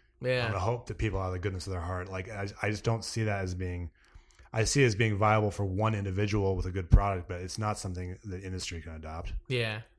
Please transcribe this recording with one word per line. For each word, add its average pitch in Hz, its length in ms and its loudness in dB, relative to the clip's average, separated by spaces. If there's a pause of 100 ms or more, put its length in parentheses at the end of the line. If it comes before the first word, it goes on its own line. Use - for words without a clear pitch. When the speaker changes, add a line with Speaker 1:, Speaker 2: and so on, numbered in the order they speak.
(220)
Speaker 1:
Yeah. 127 240 0
Speaker 2:
I'm 113 60 -2
gonna 98 120 0
hope 120 240 -2
that 110 100 -8
people 98 220 0
out 95 80 -2
of 92 60 -2
the 92 60 -4
goodness 95 280 -4
of 95 60 -4
their 90 80 -4
heart. 90 280 -4
Like, 95 200 -8
I, 101 180 -6 (140)
I 104 80 0
just 107 140 -4
don't 113 200 0
see - 200 -4
that 101 200 0
as 92 120 -2
being, 90 340 -4 (640)
I 113 120 2
see 139 180 4
it 127 40 8
as 107 80 4
being 107 220 2
viable 107 340 4
for 101 140 -2
one 104 300 2
individual 98 600 2
with 90 100 0
a 92 60 -4
good 92 200 -4
product, 98 360 6
but 90 140 -6
it's 92 160 -8
not 107 220 -2
something 92 460 -6
the 92 160 -8
industry 92 400 -6
can 80 120 -12
adopt. 78 400 -8 (140)
Speaker 1:
Yeah. 113 340 -2 (180)